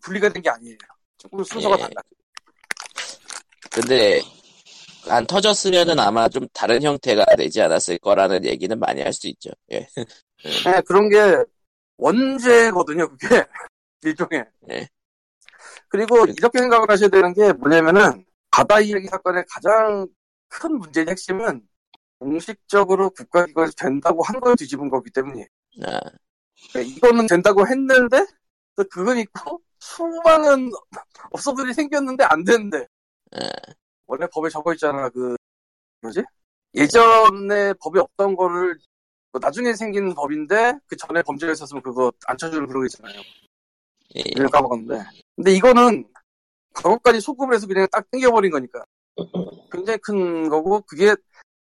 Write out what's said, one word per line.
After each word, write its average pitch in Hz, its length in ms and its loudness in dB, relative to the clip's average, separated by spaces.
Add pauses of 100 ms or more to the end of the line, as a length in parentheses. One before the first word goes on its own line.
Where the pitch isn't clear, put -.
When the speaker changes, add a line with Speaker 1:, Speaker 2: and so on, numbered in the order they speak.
Speaker 1:
분리가 196 260 -4
된 202 140 -4
게 156 80 -2
아니에요. 117 260 -8 (420)
조금 - 240 -14
순서가 208 360 -2
Speaker 2:
예. - 60 -6
Speaker 1:
달라요. - 200 -14 (1700)
Speaker 2:
근데 110 500 2 (840)
안 117 180 0
터졌으면은 180 760 0
아마 113 280 2
좀 131 260 -4
다른 113 300 0
형태가 131 400 0 (140)
되지 90 240 -2
않았을 85 380 0
거라는 95 460 2
얘기는 87 320 -4
많이 69 240 -4
할 - 120 -4
수 - 160 -12
있죠. - 220 -16 (200)
예. - 240 -10
<laughs> - 300 -14 (400)
Speaker 1:
네, 180 200 2
그런 202 240 2
게 202 340 6 (540)
원죄거든요, 226 1120 2
그게. 135 360 0 (260)
<laughs> - 0 - (320)
일종의. 156 420 -4 (260)
Speaker 2:
예. - 160 -10 (1000)
Speaker 1:
그리고 220 380 4
Speaker 2:
그- - 120 -2
Speaker 1:
이렇게 240 220 2
생각을 233 300 2
하셔야 202 200 4
되는 180 240 4
게 202 200 4
뭐냐면은, 160 720 4 (260)
바다 208 300 4
이야기 208 260 -2
사건의 185 420 -4
가장 208 580 0 (420)
큰 320 280 -6
문제의 160 300 -4
핵심은 185 540 -6 (580)
공식적으로 190 920 -2
국가기관에서 165 680 -2
된다고 143 460 -2
한 214 160 -6
걸 247 160 2
뒤집은 143 340 -8
거기 127 220 -6
때문이에요. 135 340 -8 (400)
Speaker 2:
아. - 140 -8 (720)
Speaker 1:
그러니까 127 240 -8
이거는 233 320 4
된다고 190 400 4
했는데, 262 580 2 (500)
또 196 140 -4
그건 226 300 -2
있고, 254 420 -10 (180)
수많은 320 920 0 (200)
<laughs> - 400 -20
업소들이 254 420 -6
생겼는데 277 520 -4
안 156 180 -2
된대. 202 420 -2 (540)
Speaker 2:
예. - 100 -10 (580)
Speaker 1:
원래 139 240 -8
법에 160 180 -6
적어 156 240 -6
있잖아, 139 360 -6
그, 123 260 -8 (640)
뭐지? 208 220 -8 (500)
예전에 202 1040 4
법이 165 200 -2
없던 196 360 -2
거를, 180 420 -2 (540)
뭐, - 80 -8
나중에 233 340 -4
생긴 202 420 -6
법인데, 151 580 -2 (140)
그 - 80 -12
전에 165 260 -6
범죄가 151 300 -6
있었으면 143 320 -12
그거 123 280 -2 (140)
안 123 120 -8
쳐주는 160 300 -8
그런 131 140 -6
거 131 60 -2
있잖아요. 104 340 -16 (920)
Speaker 2:
예. - 60 -8
Speaker 1:
이름을 - 280 -4
까먹었는데. 117 540 -2 (320)
근데 185 180 2
이거는 233 540 4 (680)
과거까지 233 480 2
소급을 254 320 -4
해서 214 140 -2
그냥 190 240 0
딱 208 180 -4
땡겨버린 233 420 2
거니까. 135 320 -8 (880)
굉장히 202 300 -6
큰 175 480 -4
거고, 170 320 0
그게 196 320 2 (520)